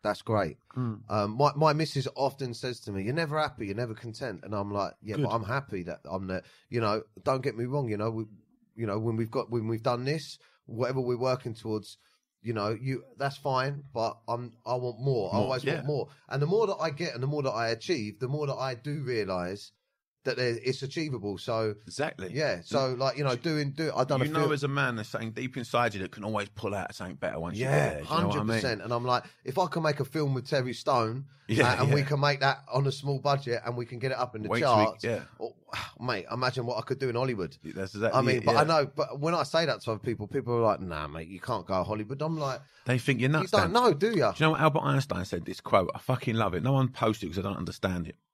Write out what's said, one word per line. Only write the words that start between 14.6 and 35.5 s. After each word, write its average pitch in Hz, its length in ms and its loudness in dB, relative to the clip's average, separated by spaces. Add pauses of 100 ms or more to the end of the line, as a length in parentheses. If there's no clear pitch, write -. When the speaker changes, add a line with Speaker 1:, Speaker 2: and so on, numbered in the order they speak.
Speaker 1:
I 120 100 0
want 123 260 -4
more. 120 320 2
I - 20 0
Speaker 2:
More, 107 120 4
Speaker 1:
always - 180 0
Speaker 2:
yeah. 143 100 2
Speaker 1:
want 139 120 -4
more. 143 200 -2 (220)
And 135 120 0
the 147 60 2
more 208 200 4
that 190 120 -2
I 160 120 0
get 147 220 -4
and 120 80 -6
the 135 60 -2
more 147 160 -2
that 131 80 0
I 113 180 0
achieve, 113 520 -2
the 127 80 -4
more 147 180 -2
that 131 80 -2
I 127 200 -4
do 143 280 -6
realise 95 680 -2 (520)
that 123 100 0
there, 123 260 0
it's 131 220 -2
achievable. 127 540 -4
So 113 380 0 (120)
Speaker 2:
Exactly. 113 460 -6
Speaker 1:
yeah. 127 320 0
So, 135 340 0
like, 135 180 0
you 147 60 -2
know, 127 140 2
doing, 151 340 0
do, 151 240 -4
I 127 80 2
done 139 160 2
Speaker 2:
You 135 60 4
Speaker 1:
a 147 40 0
Speaker 2:
know, 156 120 0
Speaker 1:
film 147 100 4
Speaker 2:
as 139 140 0
a - 20 0
man, 139 300 0
there's 107 100 -6
something 113 240 -6
deep 123 240 -8
inside 120 380 0
you 98 80 -4
that 90 100 -6
can 101 140 -10
always 104 240 -2
pull 101 260 -4
out - 180 -4
something 92 220 -8
better 80 240 -4
once 87 180 -4
Speaker 1:
Yeah, 127 100 0
Speaker 2:
you 135 40 2
get 147 80 6
there. 135 100 2
Do 78 60 -4
you 73 80 -8
know - 0 -
what - 80 -6
I 160 140 4
mean? 104 60 2 (160)
Speaker 1:
hundred 110 80 2
percent. 110 260 0
And 113 120 -4
I'm 120 120 -2
like, 123 180 2 (220)
if 127 120 -4
I 185 100 4
can 165 140 -2
make 147 200 2
a 131 40 0
film 147 280 0
with 127 120 -2
Terry 127 280 0
Stone, 120 500 0 (240)
Speaker 2:
Yeah, 120 240 6
Speaker 1:
uh, 123 80 2
and 131 100 4
Speaker 2:
yeah. 143 60 6
Speaker 1:
we 143 80 4
can 139 160 0
make 143 220 4
that 135 180 2 (120)
on 135 140 2
a 135 60 2
small 139 280 -2
budget 135 460 0
and 123 120 -4
we 123 80 -4
can 123 120 -12
get 131 140 -2
it 123 60 -2
up 123 180 -2
in 107 80 -6
the 104 60 -4
Speaker 2:
Wait 113 100 2
till 123 180 6
we, 104 60 8
Speaker 1:
charts, - 220 0
Speaker 2:
yeah. 110 160 0 (180)
Speaker 1:
oh, - 160 -8 (220)